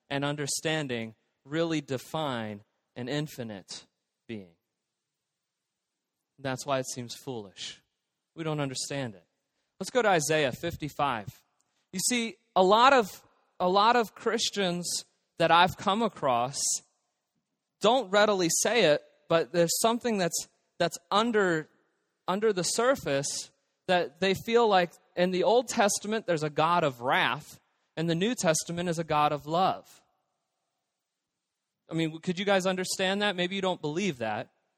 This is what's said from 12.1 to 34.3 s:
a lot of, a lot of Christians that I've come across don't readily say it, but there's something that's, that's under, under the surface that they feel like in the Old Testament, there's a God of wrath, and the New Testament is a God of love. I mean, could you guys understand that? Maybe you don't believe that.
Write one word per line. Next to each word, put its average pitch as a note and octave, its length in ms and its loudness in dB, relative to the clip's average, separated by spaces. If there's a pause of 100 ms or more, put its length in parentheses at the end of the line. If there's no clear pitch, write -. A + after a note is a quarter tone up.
a F#3 60 4
lot A3+ 320 6
of, A#3 300 0 (360)
a F3+ 80 0
lot G3+ 280 4
of A3+ 180 0
Christians F#3+ 920 -4 (340)
that E3 100 4
I've F3 260 6
come G#3 280 -2
across C3 560 -2 (1200)
don't A3 300 2
readily G3+ 380 4 (120)
say A3 220 2
it, D3+ 180 4 (260)
but E3 260 0
there's E3+ 280 2
something A#3 360 0
that's, E3+ 300 -2 (320)
that's E3+ 180 -2 (140)
under, G3 560 2 (600)
under G#3 260 0
the F3+ 100 -2
surface E3 880 -2 (360)
that F3+ 340 0
they F#3+ 120 2
feel A3+ 340 2
like F#3 240 4 (240)
in F3+ 160 2
the F3+ 120 0
Old A3+ 240 4
Testament, G#3+ 580 0
there's D#3+ 180 -2
a D3+ 60 -2
God E3 340 2
of B2+ 180 -2
wrath, C#3+ 580 0 (380)
and E3 120 -2
the E3 60 2
New G3+ 180 0
Testament F3 560 -2
is D#3+ 80 -4
a E3+ 60 -4
God D3 280 2
of C#3+ 140 -6
love. D#3 560 -2 (1900)
I - 20 -12
mean, D#3+ 260 -2
could F3+ 200 -6
you G3+ 60 -4
guys F#3+ 200 2
understand F#3+ 560 -2
that? G#3 140 0
Maybe F3+ 200 -4
you G3 60 -4
don't F#3 200 -2
believe D#3 380 -4
that. A2 300 -6 (280)